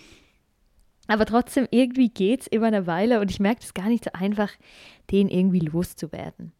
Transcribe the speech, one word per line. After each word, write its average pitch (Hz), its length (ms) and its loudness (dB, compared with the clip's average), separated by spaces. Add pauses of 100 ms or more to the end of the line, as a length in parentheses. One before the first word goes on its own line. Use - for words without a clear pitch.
(1080)
Aber 214 180 2
trotzdem, 240 460 0
irgendwie 247 380 4
geht's 208 360 0
über 226 220 0
eine 208 180 0
Weile 196 340 0
und 202 120 -2
ich - 80 -6
merke, 202 220 0
es - 80 -18
ist - 40 -18
gar 185 160 -4
nicht 233 140 0
so - 100 -6
einfach, 202 380 -2 (580)
den 196 180 2
irgendwie 185 340 2
loszuwerden. 165 1000 -8